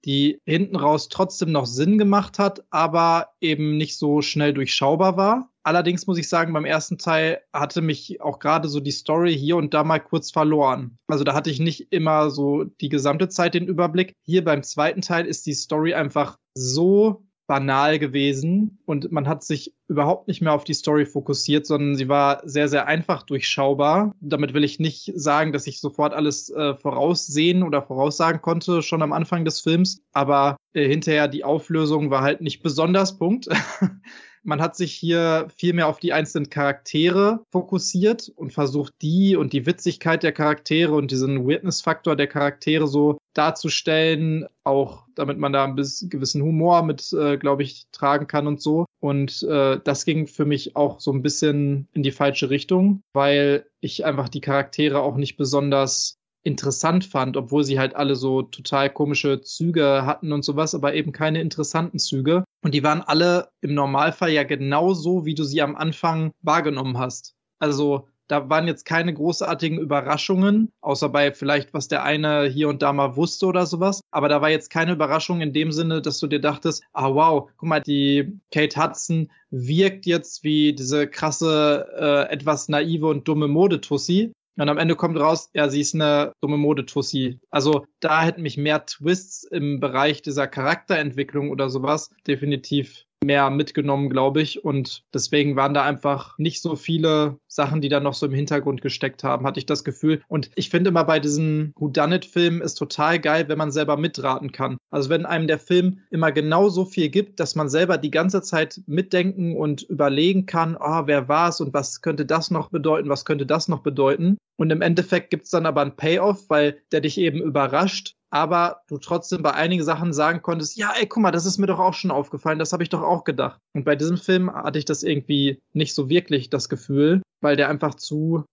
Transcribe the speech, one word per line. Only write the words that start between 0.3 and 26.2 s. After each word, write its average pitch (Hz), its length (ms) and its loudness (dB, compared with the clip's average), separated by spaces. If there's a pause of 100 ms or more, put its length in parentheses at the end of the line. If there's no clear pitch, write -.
hinten 170 320 0
raus 147 320 2
trotzdem 185 420 -2
noch 147 140 2
Sinn 143 320 2
gemacht 202 420 2
hat, 202 300 0
aber 165 600 2 (120)
eben 151 380 0
nicht 151 180 -4
so 147 240 2
schnell 147 320 0
durchschaubar 151 640 2
war. 220 320 2 (160)
Allerdings 170 420 0
muss 180 120 0
ich 165 100 -6
sagen, 165 240 0
beim 151 120 0
ersten 156 340 -2
Teil 160 420 0 (120)
hatte 147 300 -2
mich 147 380 -4
auch 147 180 -6
gerade 151 300 0
so 143 120 -4
die 139 100 -6
Story 165 460 0
hier 147 200 0
und 151 180 -2
da 151 100 4
mal 156 160 2
kurz - 300 -4
verloren. 139 760 0
Also 147 180 0
da 139 100 2
hatte 143 160 0
ich 135 100 -4
nicht 160 320 -2
immer 156 380 2
so 143 340 0
die - 240 -8
gesamte 143 400 0
Zeit 175 260 -2
den 175 120 0
Überblick. 175 560 -2
Hier 175 220 0
beim 147 180 2
zweiten 165 400 -2
Teil 170 240 -2
ist - 200 -8
die 147 80 -4
Story 156 400 -2
einfach 143 420 -2 (180)
so 185 680 2 (240)
banal 139 520 2
gewesen 143 880 0
und 147 260 -4
man 143 160 0
hat 156 160 -2
sich - 300 -6 (120)
überhaupt 147 400 0
nicht 185 140 -4
mehr 156 140 2
auf 147 100 -2
die 156 100 -4
Story 151 300 2
fokussiert, 147 640 -2
sondern 143 300 0
sie 131 120 -2
war 139 360 4
sehr, 147 240 0
sehr 135 180 2
einfach 160 380 -2
durchschaubar. 143 960 2
Damit 147 340 -2
will 147 100 4
ich 139 140 -4
nicht 160 380 -4
sagen, 151 360 2
dass 139 140 -4
ich 135 140 -12
sofort 147 340 -2
alles, 151 360 -2